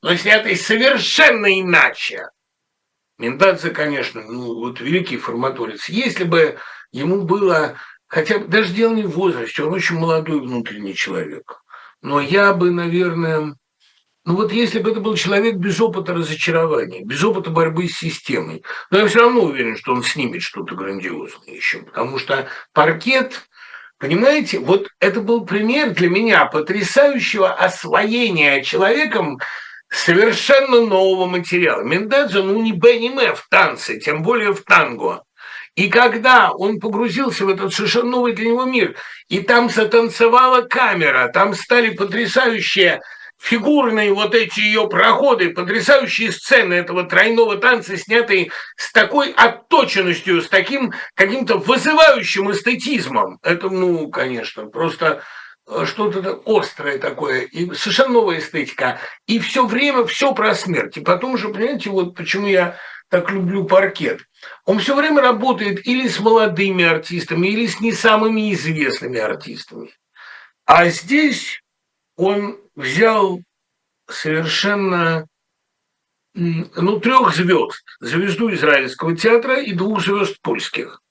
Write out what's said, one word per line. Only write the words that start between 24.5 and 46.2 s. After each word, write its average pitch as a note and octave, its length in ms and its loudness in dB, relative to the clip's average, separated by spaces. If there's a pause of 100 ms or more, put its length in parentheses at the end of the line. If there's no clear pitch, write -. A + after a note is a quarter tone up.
вот F#3+ 280 0 (100)
это G3 220 0
был A3 240 0
пример A3 460 0
для F3 180 0
меня F#3+ 380 2
потрясающего G3+ 1040 0
освоения F#3 1120 0
человеком C#4+ 760 0 (520)
совершенно A#3+ 920 4
нового F#3+ 460 2
материала. F3 560 -2
Мендадзе, G3 600 0
ну, G3+ 200 0
не A3+ 100 0
Бенни A#3 380 4
Мэ B3+ 240 0
в - 160 -16
танце, E3+ 500 0
тем D#3 220 -4
более G#3+ 320 0
в G3+ 100 -12
танго. D3+ 580 0 (540)
И F#3+ 140 0
когда A#3 640 6
он G3+ 280 -2
погрузился A3 640 -2
в F#3+ 60 2
этот F#3+ 240 -2
совершенно A#3 380 0
новый B3 200 2
для G#3+ 160 -4
него A#3+ 160 2
мир, A#3+ 320 0 (320)
и F#3 120 -2
там A#3+ 280 4
затанцевала A#3 920 4
камера, E3+ 720 2
там G3 220 2
стали A#3 360 2
потрясающие G3 1120 0 (400)
фигурные A3+ 720 2
вот G#3 220 0
эти A3+ 260 0
её G#3+ 260 0
проходы, G#3 640 2
потрясающие A3 800 0